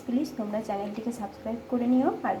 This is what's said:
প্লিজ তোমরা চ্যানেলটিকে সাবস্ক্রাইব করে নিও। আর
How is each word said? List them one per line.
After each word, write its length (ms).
প্লিজ 220
তোমরা 200
চ্যানেলটিকে 520
সাবস্ক্রাইব 400
করে 200
নিও। 160
আর 120